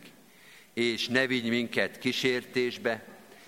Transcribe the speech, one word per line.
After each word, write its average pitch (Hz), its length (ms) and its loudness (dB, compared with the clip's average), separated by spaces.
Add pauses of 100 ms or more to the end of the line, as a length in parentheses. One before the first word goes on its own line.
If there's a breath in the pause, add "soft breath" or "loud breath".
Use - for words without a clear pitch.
(720 soft breath)
És 117 360 0
ne 127 180 4
vigy 123 220 0
minket 117 500 0
kísértésbe, 123 1080 0 (440 loud breath)